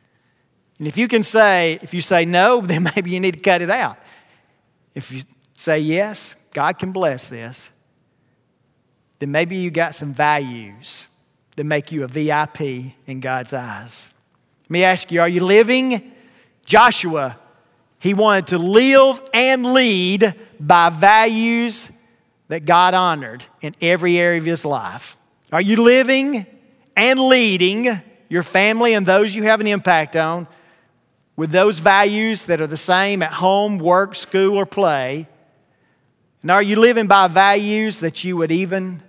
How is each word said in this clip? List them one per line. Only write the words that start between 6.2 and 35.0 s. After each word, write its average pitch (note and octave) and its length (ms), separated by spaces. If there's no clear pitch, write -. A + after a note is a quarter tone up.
God D3+ 240
can F#3+ 140
bless E3 380
this, A#2 400
then C#3+ 120
maybe E3+ 240
you F3+ 160
got D#3+ 240
some D3 180
values B2 920
that D3 80
make D3 280
you D3+ 120
a B2+ 40
V D3+ 240
I D3+ 160
P C3 480
in C3 140
God's B2+ 320
eyes. A#2 600
Let - 60
me F3 140
ask F#3 280
you, E3+ 100
are E3+ 80
you F3+ 160
living? A#3 680
Joshua, E3 720
he G3 140
wanted G3+ 340
to F3+ 100
live C4 640
and B3+ 400
lead G3+ 600
by E3+ 300
values A3 1000
that D#3 180
God F3 280
honored D3 500
in D3+ 200
every F3 380
area F3 200
of D#3+ 60
his E3 200
life. A2 500
Are E3 100
you G#3+ 200
living C4 640
and B3+ 240
leading A3 840
your E3+ 140
family A3 500
and G3+ 120
those G3 280
you G#3+ 100
have A3 180
an G#3+ 60
impact F3 480
on E3 320
with D#3 160
those F#3 280
values G#3 640
that E3 160
are D#3 60
the D3+ 100
same F#3+ 440
at D#3 120
home, G3+ 440
work, F3+ 380
school, F#3+ 420
or G3 80
play? D3+ 600